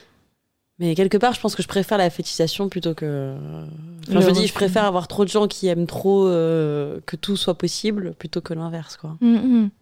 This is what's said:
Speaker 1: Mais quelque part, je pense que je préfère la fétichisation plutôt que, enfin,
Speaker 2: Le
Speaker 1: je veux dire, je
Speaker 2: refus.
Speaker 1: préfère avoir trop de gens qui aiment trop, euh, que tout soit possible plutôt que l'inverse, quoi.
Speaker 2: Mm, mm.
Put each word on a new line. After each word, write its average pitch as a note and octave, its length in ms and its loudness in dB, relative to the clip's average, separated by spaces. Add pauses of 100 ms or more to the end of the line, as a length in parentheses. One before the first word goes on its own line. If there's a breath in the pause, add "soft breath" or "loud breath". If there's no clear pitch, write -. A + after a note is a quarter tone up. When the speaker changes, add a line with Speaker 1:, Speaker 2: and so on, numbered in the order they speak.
(760 loud breath)
Speaker 1:
Mais E3+ 160 0
quelque F#3+ 240 2
part, A#3+ 160 4
je - 60 -6
pense G#3 160 -2
que F#3 80 -4
je - 60 -8
préfère G3+ 280 0
la F3+ 120 4
fétichisation E3 580 -2
plutôt E3+ 260 -4
que, C#3 440 -6 (640)
enfin, F#3+ 100 -4
Speaker 2:
Le G3+ 80 6
Speaker 1:
je F#3+ 40 8
veux F#3+ 80 6
dire, F#3+ 80 4
je G#3+ 60 2
Speaker 2:
refus. - 60 -4
Speaker 1:
préfère G3 300 2
avoir F3+ 240 0
trop - 160 0
de F#3 60 2
gens G#3 180 2
qui - 200 -4
aiment E3+ 200 2
trop, G3 400 2
euh, D#3+ 800 0
que - 100 -8
tout G3 220 -4
soit F3+ 200 -2
possible F#3 580 -4
plutôt E3+ 260 -8
que - 120 -10
l'inverse, E3 440 -8
quoi. D#3 240 -12
Speaker 2:
Mm, A#3 160 6
mm. A3+ 320 4 (120)